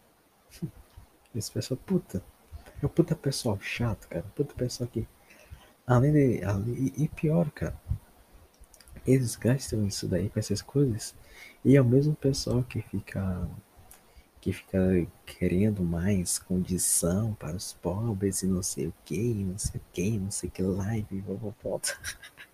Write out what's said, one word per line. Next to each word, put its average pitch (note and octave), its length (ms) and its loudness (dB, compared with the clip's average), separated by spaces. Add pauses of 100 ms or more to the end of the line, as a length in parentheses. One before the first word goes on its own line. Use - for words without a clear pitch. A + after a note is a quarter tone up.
(1400)
Esse - 160 -6
pessoal, - 340 -4
puta. F#3 360 -2 (600)
É D3 40 2
um C#3 40 -2
puta - 260 2
pessoal G#2+ 460 -2
chato, - 480 -4
cara. - 160 -6 (100)
Puta C#3 200 -2
pessoal B2+ 340 -4
que, A2+ 180 -4 (760)
além B2+ 260 6
de, C#3 320 6
além, A2+ 540 0
e, D3 60 0
e D3+ 40 2
pior, D#3+ 440 2
cara. - 280 -6 (1300)
Eles B2+ 300 4
gastam A2+ 500 0
isso G2+ 220 -4
daí F#2+ 220 0
com - 100 -4
essas G2+ 220 -2
coisas. C3 540 -2 (480)
E C3 140 8
é C#3 40 8
o B2+ 40 6
mesmo C#3+ 300 4
pessoal C3 480 0
que A#2 180 -4
fica F#2+ 680 -4 (920)
que F#2+ 140 -2
fica F#2 540 2 (180)
querendo F#2 580 2
mais F2 560 0
condição F#2 960 0
para - 220 -8
os - 180 -10
pobres G2 720 -2
e F#2 40 0
não F#2 160 0
sei C#2+ 240 -4
o F2+ 60 -6 (100)
quê, - 120 -6
e G#2+ 280 0
não F#2 140 -4
sei - 220 -4
o - 120 -10
quê, F2+ 120 -4
e G#2+ 160 0
não F#2+ 120 -4
sei - 180 -6
o - 20 -10
que - 100 -8
lá, G2 360 0
e G#2+ 60 -4
blá, G2 320 -8
blá, G#2+ 180 -8 (100)
blá. G2+ 160 -4
<laughs> - 580 -10 (160)